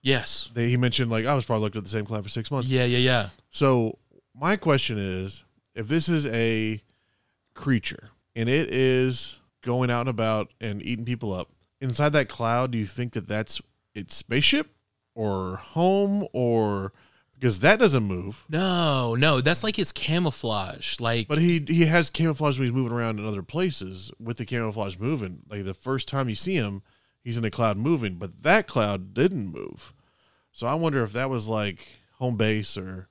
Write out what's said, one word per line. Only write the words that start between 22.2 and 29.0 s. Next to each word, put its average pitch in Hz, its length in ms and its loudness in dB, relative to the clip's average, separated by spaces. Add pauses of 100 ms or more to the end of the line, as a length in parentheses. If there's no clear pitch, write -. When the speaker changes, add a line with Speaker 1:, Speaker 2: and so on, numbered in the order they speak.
Speaker 2:
when 135 80 0
he's 117 80 0
moving 127 220 0
around 113 240 -2
in 107 60 -6
other 101 160 -4
places 98 760 -6
with 117 200 -8
the 113 80 -6
camouflage 107 520 -4
moving. 110 500 -4
Like, 101 180 -8
the 95 80 -6
first 131 340 -4
time 135 220 -2
you 107 40 -2
see 185 200 -2
him, 101 280 -2 (400)
he's 117 140 -6
in 117 80 -2
a 107 60 0
cloud 110 260 0
moving, 117 380 0
but 92 280 -12
that 185 240 4
cloud 104 460 -2